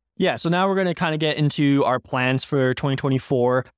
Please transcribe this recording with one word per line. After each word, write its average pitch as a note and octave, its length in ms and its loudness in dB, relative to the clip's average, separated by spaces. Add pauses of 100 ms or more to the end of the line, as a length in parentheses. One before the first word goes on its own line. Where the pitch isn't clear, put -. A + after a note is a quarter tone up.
(180)
Yeah, F3 180 0
so E3 140 -4
now F3+ 180 2
we're G3 80 0
gonna F3+ 200 0
kinda D#3+ 220 -2
get D3+ 200 -2
into C#3+ 480 2
our B2+ 140 0
plans C3 440 -2
for C3 300 0
twenty C#3 220 -2
twenty-four. C3 680 0 (120)